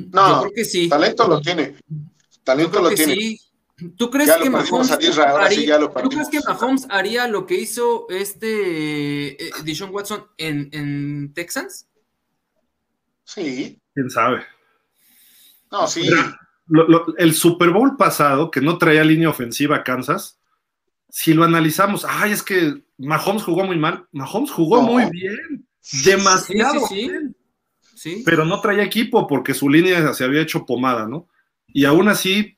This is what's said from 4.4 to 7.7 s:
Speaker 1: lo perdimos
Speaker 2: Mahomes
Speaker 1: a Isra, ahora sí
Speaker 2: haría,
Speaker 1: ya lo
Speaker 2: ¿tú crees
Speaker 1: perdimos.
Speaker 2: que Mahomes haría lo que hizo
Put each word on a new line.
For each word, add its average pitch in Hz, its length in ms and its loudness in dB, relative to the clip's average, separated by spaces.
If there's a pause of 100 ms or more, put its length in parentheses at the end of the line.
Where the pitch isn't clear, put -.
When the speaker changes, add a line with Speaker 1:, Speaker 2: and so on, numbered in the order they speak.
Speaker 1:
lo 262 100 0
perdimos - 320 0
Speaker 2:
Mahomes - 20 2
Speaker 1:
a 156 200 2
Isra, 147 200 4
ahora 143 180 2
sí 202 60 4
Speaker 2:
haría, 214 140 0
Speaker 1:
ya 151 100 4
lo 151 100 2
Speaker 2:
¿tú 131 200 -4
crees 285 200 -4
Speaker 1:
perdimos. - 20 -8
Speaker 2:
que 294 100 -2 (120)
Mahomes 254 380 -2
haría 220 380 -2
lo 190 180 -4
que 180 140 -2
hizo 233 500 -4